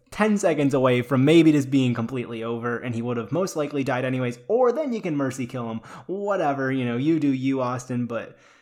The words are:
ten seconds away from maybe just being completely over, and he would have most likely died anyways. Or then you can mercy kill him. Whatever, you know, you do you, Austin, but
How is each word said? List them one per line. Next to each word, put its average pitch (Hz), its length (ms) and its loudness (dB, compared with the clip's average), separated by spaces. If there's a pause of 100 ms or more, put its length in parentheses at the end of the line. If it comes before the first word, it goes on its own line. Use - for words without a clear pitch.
(100)
ten 214 280 2
seconds 151 360 2
away 127 280 4
from 131 220 2
maybe 160 280 8
just 135 180 2
being 131 220 4
completely 117 520 -6
over, 117 340 -4
and 123 160 -6
he 117 80 -4
would 120 160 -4
have 113 140 -6
most 175 240 -2
likely 143 280 -2
died 127 220 -2
anyways. 127 320 -2 (100)
Or 240 240 2
then 285 200 -2
you 220 100 -4
can 165 140 -2
mercy 131 300 -4
kill 120 240 -8
him. 113 100 -8 (260)
Whatever, 175 640 -2
you 131 140 -2
know, 120 100 -2
you 156 240 2
do 143 80 0
you, 135 320 0
Austin, 123 460 -4
but 113 320 -8 (240)